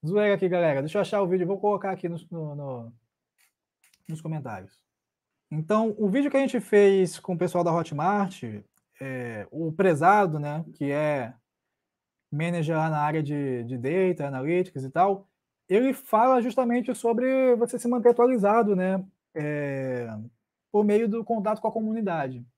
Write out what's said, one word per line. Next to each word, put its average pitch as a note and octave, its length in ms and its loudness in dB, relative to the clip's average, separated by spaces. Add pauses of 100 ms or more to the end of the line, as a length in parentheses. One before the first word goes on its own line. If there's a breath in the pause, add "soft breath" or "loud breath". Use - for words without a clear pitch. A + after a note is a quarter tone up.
Zoeira G3+ 280 2
aqui, G3 120 0
galera. E3 360 2
Deixa D#3 160 -4
eu - 20 0
achar G3+ 220 0
o F#3+ 40 0
vídeo. F3+ 200 0
Vou F#3+ 120 -4
colocar G3 320 -2
aqui F#3 160 -8
no, E3+ 120 -6 (120)
no, D#3 240 -10
no, B2+ 380 -12 (1120)
nos D#3+ 140 -12
comentários. B2 640 -12 (640)
Então, G#3+ 460 -2
o G#3+ 100 0
vídeo C#4 240 2
que C4+ 60 0
a C4+ 40 4
gente C4 200 0
fez G3 580 4
com - 140 -8
o E3+ 60 -4
pessoal F3 260 0
da E3+ 80 2
Hotmart, E3+ 680 -2 (580)
é, B2 500 -10
o D#3+ 220 -6
prezado, F3 680 4
né, D3 240 -6 (120)
que C#3 180 -4
é C#3+ 400 -2 (1000)
manager E3 460 -2
lá D#3+ 140 0
na D3+ 100 -2
área D3+ 220 0
de, C#3 420 -4
de B2 140 -8
data, E3 500 0
analytics C#3+ 560 -4
e C3 60 -8
tal, F#3+ 360 2 (400)
ele B3 280 2
fala B3 480 2
justamente B3 520 -2
sobre B3+ 640 2
você A#3 220 -2
se A#3+ 100 -4
manter A#3+ 220 4
atualizado, A3+ 680 4
né, F#3 260 0 (320)
é, C3+ 800 -4 (560)
por G#3 140 2
meio G#3 240 4
do A3+ 160 -4
contato G#3+ 380 -2
com A3 60 0
a G#3+ 40 -2
comunidade E3+ 720 -4 (140)